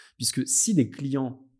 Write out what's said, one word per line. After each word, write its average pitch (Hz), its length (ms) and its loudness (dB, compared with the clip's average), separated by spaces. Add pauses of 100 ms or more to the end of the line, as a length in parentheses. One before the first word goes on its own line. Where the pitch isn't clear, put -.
(180)
Puisque 127 300 -2
si - 260 2
des 123 160 4
clients, 135 520 -4 (180)